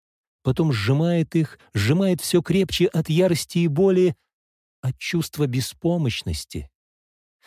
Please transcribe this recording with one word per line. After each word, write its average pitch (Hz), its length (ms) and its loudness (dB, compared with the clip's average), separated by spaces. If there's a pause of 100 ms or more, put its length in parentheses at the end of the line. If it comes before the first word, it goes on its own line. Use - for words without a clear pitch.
(420)
потом 151 300 0
сжимает 147 640 0
их, 160 220 -2 (160)
сжимает 165 460 0
все - 220 0
крепче 180 440 0
от 160 220 -2
ярости 175 500 0
и 170 100 2
боли, 180 480 2 (640)
от 131 180 -6
чувства 151 480 -4
беспомощности. 123 1200 -4 (760)